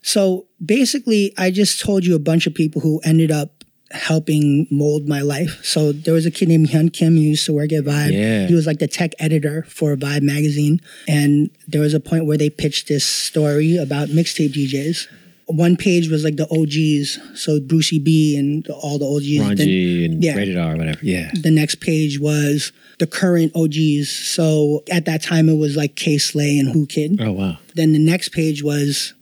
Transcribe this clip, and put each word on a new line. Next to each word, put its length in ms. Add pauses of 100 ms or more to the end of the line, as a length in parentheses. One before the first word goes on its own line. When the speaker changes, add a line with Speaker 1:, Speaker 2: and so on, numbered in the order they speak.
Speaker 1:
So 440 (180)
basically, 720
I 140
just 280
told 240
you 120
a 40
bunch 280
of 60
people 280
who 220
ended 260
up 220 (400)
helping 760
mold 400
my 140
life. 420
So 280
there 200
was 140
a 40
kid 180
named 220
Hyun 220
Kim 220
who 60
used 260
to 60
work 200
at 120
Vibe. 280
Speaker 2:
Yeah. 360
Speaker 1:
He 60
was, 120
like, 140
the 80
tech 320
editor 480
for 280
Vibe 260
magazine. 580 (280)
And 420 (180)
there 120
was 140
a 60
point 260
where 100
they 140
pitched 380
this 180
story 720
about 320
mixtape 440
D 160
Js. 380 (400)
One 300
page 320
was, 160
like, 100
the 160
O 160
Gs, 540 (200)
so 200
Brucey 400
B 360
and 340
all 280
the 80
O 140
Gs. 180
Speaker 2:
Ron 160
Speaker 1:
Then, 140
Speaker 2:
G 360
and 180
Speaker 1:
yeah. 120
Speaker 2:
Rated 220
R 180
or 40
whatever. 240
Yeah. 280 (100)
Speaker 1:
The 120
next 240
page 420
was 540 (260)
the 80
current 480
O 140
Gs. 420
So 800
at 140
that 180
time, 260
it 100
was, 180
like, 180
K 240
Slay 400
and 120
Who 160
Kid. 340
Speaker 2:
Oh, 100
wow. 280 (180)
Speaker 1:
Then 160
the 80
next 300
page 340
was 580